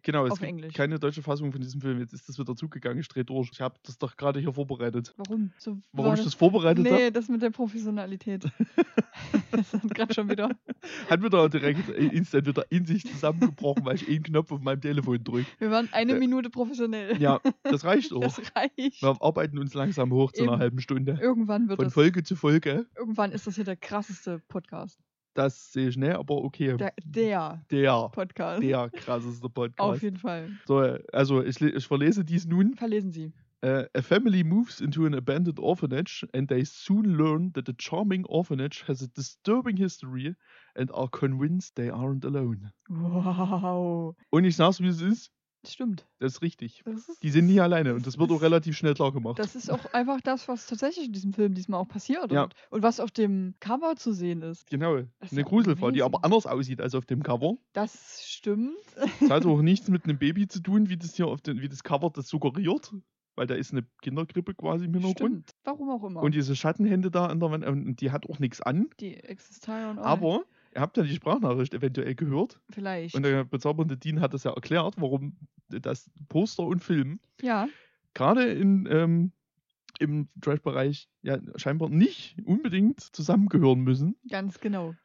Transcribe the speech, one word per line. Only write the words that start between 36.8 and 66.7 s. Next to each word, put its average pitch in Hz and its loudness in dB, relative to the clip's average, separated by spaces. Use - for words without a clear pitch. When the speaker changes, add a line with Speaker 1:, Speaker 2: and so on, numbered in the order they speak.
Speaker 1:
learn 156 2
that 135 -4
the 127 -6
charming 190 -2
orphanage 151 -2
has 131 -4
a 135 -8
disturbing 214 -2
history 147 -4
and 127 -4
are 127 -4
convinced 147 -2
they 120 -2
aren't 131 -4
alone. 120 -4
Speaker 2:
Wow. 180 -2
Speaker 1:
Und 165 6
ich 175 4
sag's, 180 4
wie 180 2
es 170 0
ist. 202 0
Speaker 2:
Das - -18
stimmt. 226 -6
Speaker 1:
Das 131 -2
ist - -10
richtig. 143 -8
Speaker 2:
Das 220 -10
ist, 330 -12
Speaker 1:
Die 151 0
sind 165 8
nie 190 8
Speaker 2:
das, 190 8
Speaker 1:
alleine 160 4
und 120 -4
Speaker 2:
das 127 -6
Speaker 1:
das 131 -8
wird 165 4
auch 165 4
Speaker 2:
ist, 151 0
Speaker 1:
relativ 160 4
schnell 151 2
klar 135 2
gemacht. 113 -4
Speaker 2:
das 208 -4
ist 254 -6
auch 247 -4
einfach 247 0
das, 262 -4
was 247 -8
tatsächlich 285 -4
in 220 -8
diesem 196 -4
Film 202 2
diesmal 185 -4
auch 185 -6
passiert 262 -4
Speaker 1:
Ja. 143 4
Speaker 2:
und, - -4
und 214 -2
was 226 4
auf 226 -4
dem 190 0
Cover 294 -2
zu 240 -4
sehen 175 -4
ist. 165 -12
Speaker 1:
Genau, 147 0
Speaker 2:
Das 127 -10
ist - -
Speaker 1:
eine 139 -2
Speaker 2:
ja 143 -2
Speaker 1:
Gruselfrau, 185 4
die 131 2
Speaker 2:
amazing. 127 2
Speaker 1:
aber - -2
anders 208 4
aussieht 127 -4
als 123 -4
auf 127 -4
dem 135 -2
Cover. 135 0
Speaker 2:
Das - -8
stimmt. 220 -4
Speaker 1:
Das 277 6
hat 156 4
auch 151 6
nichts 185 4
mit 185 2
einem 147 -2
Baby 165 2
zu 190 -10
tun, 196 2
wie 185 -2
das 170 -10
hier 175 0
auf 147 -4
den, 143 -4
wie 135 -6
das 135 -14
Cover 147 0
das 139 -10
suggeriert, 170 -2
weil 127 -2
da 127 -4
ist - -6
eine 127 -2
Kinderkrippe 165 -6
quasi 165 -4
im 165 -2
Hintergrund. 180 0
Speaker 2:
Stimmt, 220 -2
warum 277 -6
auch 240 -4
immer. 185 -8
Speaker 1:
Und 151 2
diese 139 0
Schattenhände 185 2